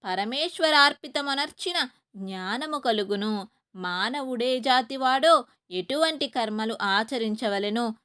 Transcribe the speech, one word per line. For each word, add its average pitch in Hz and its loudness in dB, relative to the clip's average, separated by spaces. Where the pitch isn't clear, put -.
పరమేశ్వరార్పితమనర్చిన 285 0
జ్ఞానము 196 -6
కలుగును. 208 -2
మానవుడే 240 -2
జాతివాడో 262 4
ఎటువంటి 277 -2
కర్మలు 220 -2
ఆచరించవలెనో 214 -2